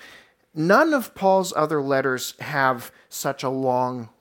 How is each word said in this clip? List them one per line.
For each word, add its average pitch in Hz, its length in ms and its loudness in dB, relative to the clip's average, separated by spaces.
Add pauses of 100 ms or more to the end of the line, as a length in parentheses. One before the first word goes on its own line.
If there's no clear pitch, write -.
(560)
None 208 380 4
of 254 220 -4
Paul's 190 400 2
other 151 260 0
letters 135 580 -2
have 131 520 -2 (180)
such - 340 -6
a 135 60 -2
long 127 600 -2 (120)